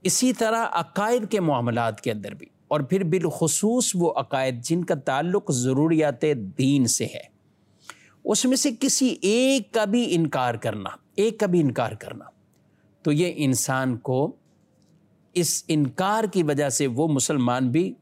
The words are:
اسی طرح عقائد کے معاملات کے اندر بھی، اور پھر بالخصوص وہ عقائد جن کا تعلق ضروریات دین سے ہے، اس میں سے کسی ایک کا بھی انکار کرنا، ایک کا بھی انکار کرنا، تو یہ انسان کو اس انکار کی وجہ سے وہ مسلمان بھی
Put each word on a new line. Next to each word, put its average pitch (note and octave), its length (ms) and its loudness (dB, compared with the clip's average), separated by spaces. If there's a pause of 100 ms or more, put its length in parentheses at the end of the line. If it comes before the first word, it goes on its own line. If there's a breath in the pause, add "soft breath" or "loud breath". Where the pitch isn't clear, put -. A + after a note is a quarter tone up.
اسی B3+ 300 2
طرح A3+ 400 0
عقائد G#3+ 580 -2
کے G#3 80 2
معاملات A#2+ 640 0
کے A#2+ 100 -2
اندر G#2 220 -8
بھی، - 140 -18 (200)
اور D3+ 140 0
پھر F#3+ 220 0
بالخصوص F3+ 920 0
وہ F3 200 2
عقائد C3 480 -2
جن E3+ 200 0
کا E3+ 120 -2 (100)
تعلق E3 480 -2
ضروریات C#3 680 2 (360)
دین C3 300 4
سے - 180 -2
ہے، - 180 -12 (1000 loud breath)
اس G#3+ 200 -2
میں C4 120 2
سے D4 120 0 (100)
کسی C4 280 0 (140)
ایک A#3+ 520 2
کا A3 120 2
بھی A#3 200 2 (100)
انکار C#3 400 0
کرنا، G#2+ 340 -6 (260)
ایک G#3+ 240 0
کا G#3+ 60 2
بھی F3+ 160 4
انکار A#2+ 380 0
کرنا، - 260 -16 (800 soft breath)
تو D#3+ 60 2
یہ E3+ 260 0
انسان C3 600 0
کو B2+ 200 -2 (1160)
اس E3+ 320 -2
انکار F#3 560 0
کی F#3+ 200 0
وجہ D3 260 0
سے C#3 200 0
وہ C3+ 180 0
مسلمان B2+ 640 2
بھی E3+ 200 0 (100)